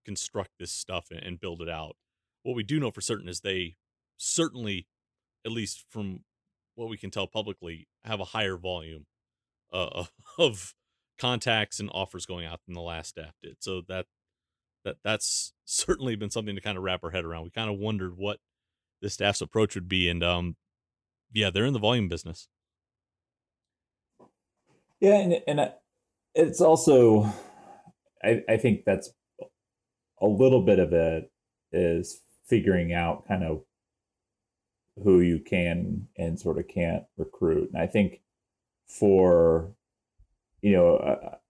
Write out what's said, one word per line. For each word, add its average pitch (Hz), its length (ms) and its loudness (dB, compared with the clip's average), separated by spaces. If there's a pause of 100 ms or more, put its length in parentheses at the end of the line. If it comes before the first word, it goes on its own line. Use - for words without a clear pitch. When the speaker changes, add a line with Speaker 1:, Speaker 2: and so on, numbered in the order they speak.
Speaker 1:
construct 101 540 -10
this 87 140 -14
stuff - 400 -10
and, 82 120 -16
and 90 160 -12
build 85 220 -12
it 82 80 -10
out. 80 280 -12 (440)
What 123 140 -8
we 117 80 -6
do 143 160 -4
know 131 100 -2
for 104 120 -12
certain 98 280 -8
is 87 120 -12
they 92 340 -6 (420)
certainly, 113 680 -4 (580)
at 113 60 -8
least 113 360 -8
from 101 340 -12 (560)
what 117 100 -12
we 110 100 -12
can 98 140 -14
tell 95 160 -4
publicly, 92 600 -10 (180)
have 110 160 -8
a 92 40 -8
higher 98 300 -4
volume, 82 500 -10 (680)
uh, 87 320 -6 (160)
<laughs> - 160 -18
of 123 380 0 (440)
contacts 117 600 -2
and 104 120 -8
offers 92 340 -8
going 87 200 -12
out 82 200 -16
than 87 100 -16
the 87 60 -12
last 82 280 -12
staff 78 240 -18 (100)
did. - 160 -20
So 95 300 -10
that, 92 160 -8 (800)
that, - 180 -8
that's - 500 -4 (120)
certainly - 500 -4
been 104 140 -10
something 104 260 -8
to 95 60 -12
kinda 101 180 -6
wrap 92 240 -4
our 82 60 -8
head 87 160 -6
around. 82 180 -10
We 85 60 -16
kinda 110 240 -8
wondered 98 420 -6
what 101 240 -8 (600)
this 101 140 -8
staff's 101 260 0
approach - 340 -2
would 90 140 -10
be, 92 180 0
and, 87 160 -2
um, 87 320 -2 (760)
yeah, 104 160 0
they're 98 160 0
in 139 80 -2
the 120 60 -4
volume 107 280 0
business. 85 400 -12 (2500)
Speaker 2:
Yeah, 202 180 8
and, 180 300 2
and, 147 120 0
uh, - 120 0 (600)
it's - 280 2
also, 120 720 6 (920)
I, 110 240 2
I 110 100 4
think 107 280 2
that's 95 260 0 (1120)
a 98 60 2
little 123 340 6
bit 92 180 6
of 82 140 2
it 82 380 0 (400)
is 87 500 0 (260)
figuring 90 460 2
out 85 340 -2
kind 92 160 -2
of 80 200 -4 (1400)
who 95 160 8
you 87 200 4
can 87 680 -2 (100)
and 85 220 -4
sort 78 180 -2
of - 100 -6
can't 85 360 -2 (140)
recruit. - 540 -2
And - 80 -8
I 82 60 0
think 101 360 0 (680)
for, 87 840 4 (880)
you 101 100 4
know, 175 240 6
uh, - 400 -2 (140)